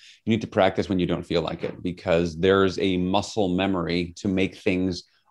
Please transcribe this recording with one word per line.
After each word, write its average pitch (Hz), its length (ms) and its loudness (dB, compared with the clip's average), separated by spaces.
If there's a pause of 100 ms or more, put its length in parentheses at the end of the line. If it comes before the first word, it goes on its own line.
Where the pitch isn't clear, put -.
(260)
You 110 60 0
need 110 100 0
to 110 60 -8
practice 95 420 2
when 95 100 0
you 90 60 2
don't 82 200 -4
feel 82 160 0
like 82 220 -6
it, - 200 -8
because 87 540 0
there's 95 420 4
a 92 180 0
muscle 95 520 0
memory 90 680 -2
to - 100 -4
make 95 300 0
things 92 460 -2 (280)